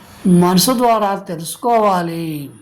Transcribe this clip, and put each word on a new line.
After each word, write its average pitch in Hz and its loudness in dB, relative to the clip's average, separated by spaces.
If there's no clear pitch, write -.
మనసు 180 4
ద్వారా 220 2
తెలుసుకోవాలి. 170 -4